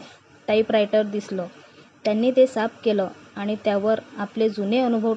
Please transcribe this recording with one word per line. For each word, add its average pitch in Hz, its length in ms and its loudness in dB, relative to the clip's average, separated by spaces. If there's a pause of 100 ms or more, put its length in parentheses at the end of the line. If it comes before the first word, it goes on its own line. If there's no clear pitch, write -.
(480)
टायपरायटर 214 540 2
दिसलं. 202 440 -6 (580)
त्यांनी 220 260 2
ते 254 160 6
साफ 226 240 -4 (140)
केलं 202 240 0 (280)
आणि 208 280 -4
त्यावर 214 360 0 (160)
आपले 220 320 -2
जुने 208 300 -2
अनुभव 226 380 0